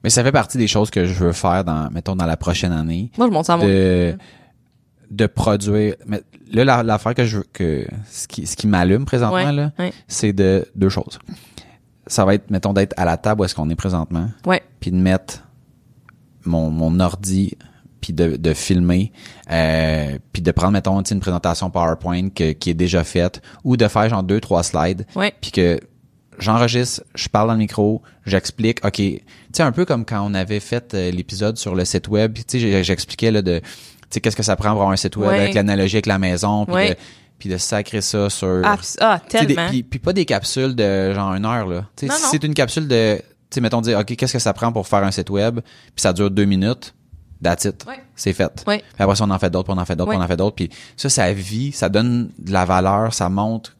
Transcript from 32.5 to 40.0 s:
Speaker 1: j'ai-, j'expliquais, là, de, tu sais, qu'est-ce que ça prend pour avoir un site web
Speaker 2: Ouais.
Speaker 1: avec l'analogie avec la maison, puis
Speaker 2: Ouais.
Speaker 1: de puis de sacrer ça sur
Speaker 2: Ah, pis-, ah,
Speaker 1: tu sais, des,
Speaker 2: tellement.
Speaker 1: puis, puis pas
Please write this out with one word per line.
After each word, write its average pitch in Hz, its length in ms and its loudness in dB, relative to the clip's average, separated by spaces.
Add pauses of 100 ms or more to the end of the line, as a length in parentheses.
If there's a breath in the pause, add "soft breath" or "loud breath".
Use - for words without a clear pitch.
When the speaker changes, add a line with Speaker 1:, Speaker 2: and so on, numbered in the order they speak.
Speaker 1:
j'ai-, 98 240 2
j'expliquais, 95 480 -2
là, 107 120 2
de, 87 160 0
tu - 80 -12 (420 loud breath)
sais, - 120 -4
qu'est-ce 110 140 0
que 110 80 -4
ça 101 120 2
prend 107 160 0
pour 107 100 2
avoir 98 80 4
un 95 80 2
site - 200 -4
web 101 120 2
Speaker 2:
Ouais. 98 100 4
Speaker 1:
avec 101 140 2
l'analogie 101 440 2
avec 104 100 0
la 98 100 2
maison, 98 480 0
puis 180 80 -4
Speaker 2:
Ouais. 185 180 2
Speaker 1:
de 87 40 -2 (460 loud breath)
puis 101 80 -10
de 92 80 -4
sacrer 104 440 -4
ça 101 280 0
sur 92 340 0
Speaker 2:
Ah, 208 140 2
pis-, - 220 -10
ah, 214 280 2
Speaker 1:
tu - 120 -6
sais, 185 80 4
des, 143 80 2
Speaker 2:
tellement. 170 160 -2
Speaker 1:
puis, 131 100 -2
puis 123 180 -10
pas 180 140 -2